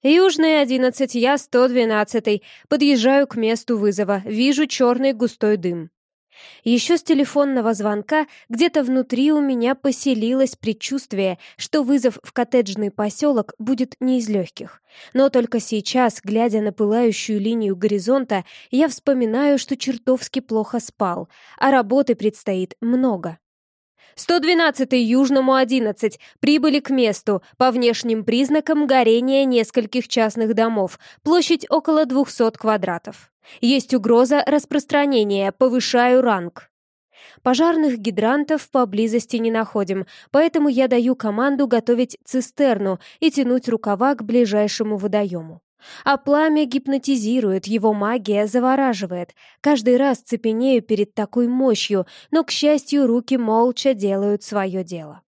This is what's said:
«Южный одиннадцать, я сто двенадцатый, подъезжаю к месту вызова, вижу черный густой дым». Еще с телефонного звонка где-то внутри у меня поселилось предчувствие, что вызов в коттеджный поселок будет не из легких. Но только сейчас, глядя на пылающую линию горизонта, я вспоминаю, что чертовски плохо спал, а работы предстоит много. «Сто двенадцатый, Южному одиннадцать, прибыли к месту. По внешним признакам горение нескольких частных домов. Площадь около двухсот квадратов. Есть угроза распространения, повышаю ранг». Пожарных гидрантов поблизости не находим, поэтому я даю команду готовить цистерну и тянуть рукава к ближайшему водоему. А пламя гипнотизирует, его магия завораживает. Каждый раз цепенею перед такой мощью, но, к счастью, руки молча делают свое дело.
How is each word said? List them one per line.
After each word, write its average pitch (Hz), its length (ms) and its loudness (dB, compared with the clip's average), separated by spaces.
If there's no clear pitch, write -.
«Южный 320 580 4
одиннадцать, 254 540 0
я 254 240 2
сто 247 280 2
двенадцатый, 220 760 0
подъезжаю 269 560 4
к 277 100 -16
месту 226 440 -2
вызова, 202 460 -2
вижу 254 420 0
черный 254 440 0
густой 220 460 -2
дым». 170 320 -6
Еще 240 340 2
с - 60 -4
телефонного 269 720 0
звонка 208 540 -2
где-то 294 360 0
внутри 262 480 0
у 302 100 2
меня 254 320 0
поселилось 262 840 -2
предчувствие, 202 840 -6
что - 240 -2
вызов 247 400 0
в - 100 -20
коттеджный 214 600 -2
поселок 214 680 -2
будет 247 420 -4
не 254 200 0
из 220 100 -6
легких. - 540 -6
Но 269 160 4
только 240 300 0
сейчас, 220 640 -2
глядя 214 380 0
на 208 100 -2
пылающую 214 680 0
линию 214 340 -2
горизонта, 202 680 -2
я 285 200 2
вспоминаю, 262 680 0
что 269 180 -6
чертовски 254 680 -4
плохо 220 380 -4
спал, 175 480 -6
а 269 140 2
работы 254 420 2
предстоит 190 680 -4
много. 233 580 -2
«Сто 349 200 0
двенадцатый, 294 640 2
Южному 262 500 2
одиннадцать, 233 680 0
прибыли 294 400 2
к 285 100 -10
месту. 214 540 0
По 254 120 4
внешним 233 560 0
признакам 294 640 0
горение 254 580 2
нескольких 240 640 -2
частных 220 480 -2
домов. 220 420 -2
Площадь 330 480 2
около 311 380 2
двухсот 247 500 0
квадратов. 208 720 -4
Есть 254 320 2
угроза 240 540 4
распространения, 277 1040 0
повышаю 247 720 2
ранг». 185 480 -4
Пожарных 294 560 2
гидрантов 233 720 -2
поблизости 226 640 -2
не 226 140 -2
находим, 196 560 -4
поэтому 311 360 2
я 262 200 2
даю 247 280 2
команду 262 520 -2
готовить 240 580 0
цистерну 220 720 -2
и 320 100 2
тянуть 247 400 -2
рукава 226 460 -2
к 226 80 -12
ближайшему 208 760 0
водоему. 185 640 -4
А 277 140 0
пламя 302 480 2
гипнотизирует, 247 1000 -2
его 214 260 0
магия 208 540 -2
завораживает. 226 880 -2
Каждый 247 360 2
раз 269 200 2
цепенею 233 640 0
перед 208 320 -2
такой 233 340 -2
мощью, 240 600 0
но, 320 120 2
к 320 60 -6
счастью, 294 560 0
руки 240 320 0
молча 240 560 0
делают 202 480 -2
свое 190 420 -6
дело. 160 380 -14